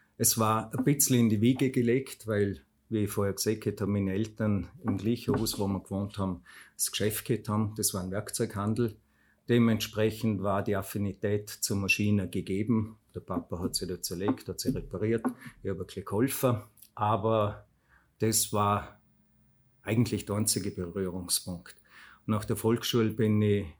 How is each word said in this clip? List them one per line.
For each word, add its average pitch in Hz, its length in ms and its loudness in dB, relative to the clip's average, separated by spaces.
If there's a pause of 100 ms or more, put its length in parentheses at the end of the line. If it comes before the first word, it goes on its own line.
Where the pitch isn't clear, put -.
(180)
Es 113 200 2
war 110 400 2
ein 131 60 -2
bisschen 139 340 4
in 117 120 6
die 107 100 4
Wiege 127 320 4
gelegt, 120 560 0
weil, 101 360 0 (260)
wie 107 160 2
ich 101 40 -4
vorher 98 240 0
gesagt 110 320 -2
habe, 101 240 -2
meine 98 220 0
Eltern 104 560 0 (160)
im 101 140 0
gleichen 117 420 0
Haus, 110 180 -2
wo 101 100 0
wir 95 120 0
gewohnt 101 380 -6
haben, 95 240 -2 (320)
das - 180 -4
Geschäft 107 320 -2
gehabt 110 240 -2
haben. 107 300 0
Das 107 160 -2
war 92 100 -4
ein 92 80 -6
Werkzeughandel. 107 840 -2 (500)
Dementsprechend 110 960 2
war 98 200 0
die 101 120 0
Affinität 101 760 -2
zur - 280 -4
Maschine 101 520 2
gegeben. 107 680 -2 (160)
Der - 80 -10
Papa 87 380 -6
hat 92 160 -4
sie 90 120 -4
dort 90 160 -6
zerlegt, 95 460 -4
hat 87 100 -8
sie - 160 -2
repariert. 107 480 -2 (400)
Ich 104 60 -6
hab 92 100 -4
ein 92 60 -6
bisschen - 180 -10
geholfen. 117 600 0 (320)
Aber 107 720 0 (540)
das 110 320 0
war 101 480 0 (840)
eigentlich 110 420 2
der 101 100 -2
einzige 104 360 0
Berührungspunkt. 90 1080 -4 (480)
Nach 107 180 0
der 110 140 -2
Volksschule 113 540 2
bin 107 300 2
ich 101 260 4 (120)